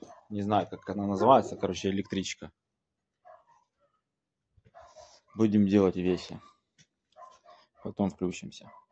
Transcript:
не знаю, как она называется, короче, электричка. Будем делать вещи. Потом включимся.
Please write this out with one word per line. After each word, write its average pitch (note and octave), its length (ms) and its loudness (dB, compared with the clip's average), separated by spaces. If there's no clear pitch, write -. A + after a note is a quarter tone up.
не G#2 140 -6
знаю, G2+ 260 0
как - 200 -14
она G2+ 160 -4
называется, G2+ 520 4
короче, F#2+ 340 -4
электричка. F#2+ 640 -6
Будем G#2 320 4
делать F#2+ 300 4
вещи. F2+ 440 -2
Потом G2+ 280 -4
включимся. - 600 -10